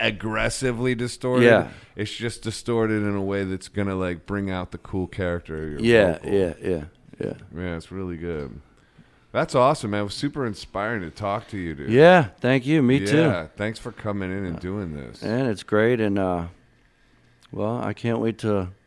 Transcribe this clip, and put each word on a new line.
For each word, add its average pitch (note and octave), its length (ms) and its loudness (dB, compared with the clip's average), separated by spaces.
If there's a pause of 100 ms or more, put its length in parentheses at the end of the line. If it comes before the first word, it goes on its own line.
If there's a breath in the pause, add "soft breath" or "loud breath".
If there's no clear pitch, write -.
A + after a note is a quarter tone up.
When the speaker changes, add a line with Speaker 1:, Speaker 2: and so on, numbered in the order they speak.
Speaker 1:
aggressively A2+ 960 -2
distorted. B2 500 2
Speaker 2:
Yeah. G2+ 220 8 (260 loud breath)
Speaker 1:
It's G2+ 180 -6
just - 300 -8
distorted A2 640 0
in G2+ 100 0
a G2 80 -2
way G2 220 -2
that's F#2+ 240 -6
gonna, G2 260 -2
like, F2+ 320 -4
bring G2 240 -4
out F#2 220 -6
the - 60 -12
cool F#2 280 -6
character E2+ 560 -6
of D#2 80 -6
your D2 100 -8
Speaker 2:
Yeah, A2 340 6
Speaker 1:
vocal. - 180 -8
Speaker 2:
yeah, F#2 280 2
yeah, E2+ 240 -4 (360)
yeah. - 120 -4 (240)
Speaker 1:
Yeah, F2 200 -6
it's E2 160 -14
really F#2 240 -8
good. D#2 440 -8 (720 soft breath)
That's - 240 -2
awesome, B2+ 380 2
man. G#2 80 0
It G#2 40 -2
was G2+ 100 -8
super C#3+ 300 -4
inspiring G#2 580 -6
to E2 80 -8
talk G#2 400 -4
to A2 60 -8
you, E2+ 180 -6
dude. C#2+ 160 -6
Speaker 2:
Yeah, D3+ 400 8 (100)
thank B2+ 260 2
you. D#3 160 4
Me B2 240 4
too. A2+ 120 4
Speaker 1:
Yeah, G2+ 280 2 (100)
thanks G#2+ 220 -6
for A2+ 140 -12
coming G2 440 -6
in G2 80 -6
and F2 140 -6
doing F2+ 380 -6
this. A#1+ 260 -14
Speaker 2:
And B2 240 -2
it's G#2+ 160 -4
great, A2+ 380 2
and, G2+ 180 2
uh, F2+ 280 0 (1040)
well, G#2+ 320 -4
I G2+ 100 -4
can't A#2 260 -2
wait A2+ 200 -2
to G2+ 300 0 (180)